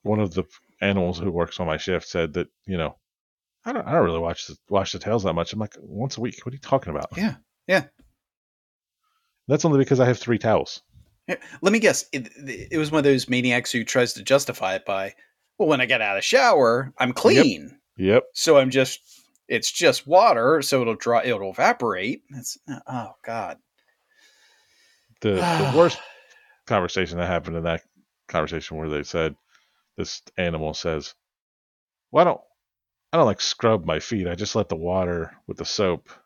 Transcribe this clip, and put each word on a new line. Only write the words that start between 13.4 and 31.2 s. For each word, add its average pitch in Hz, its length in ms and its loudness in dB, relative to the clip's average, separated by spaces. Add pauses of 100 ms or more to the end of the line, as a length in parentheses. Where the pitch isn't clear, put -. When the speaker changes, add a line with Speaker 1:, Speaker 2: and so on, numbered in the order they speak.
Speaker 2:
who 120 120 -2
tries 123 300 0
to 104 80 -14
justify 98 520 0
it 95 100 -6
by, 98 300 -6 (440)
"Well, 170 100 2
when 143 120 4
I 127 60 2
get 123 160 2
out 101 140 -2
of - 20 0
the 95 40 -2
shower, 135 760 4
I'm 127 100 0
Speaker 1:
Yep. 127 80 -4
Speaker 2:
clean. - 640 4 (200)
Speaker 1:
Yep. 98 340 4
Speaker 2:
So 160 260 4
I'm 131 120 4
just, 131 300 0 (480)
it's 113 220 -2
just - 360 2
water, 151 560 4
so 135 180 0
it'll 113 140 -2
dry, 117 300 0
it'll 101 260 -2
evaporate." 117 800 -2
That's, 131 260 -12 (300)
oh, 123 240 -10 (120)
God. 107 360 -10 (1600)
Speaker 1:
The, 107 140 0
the 165 380 0
Speaker 2:
<sighs> 123 40 2
Speaker 1:
worst 170 240 4 (680)
conversation 87 520 -2
that 87 80 -2
happened 82 300 -4
in 82 80 -6
that 82 180 -2 (460)
conversation 78 500 -6
where 78 100 -6
they 76 140 -4
said, 80 340 -4 (600)
this - 260 -10 (160)
animal 82 340 -4
says, 78 420 -6 (960)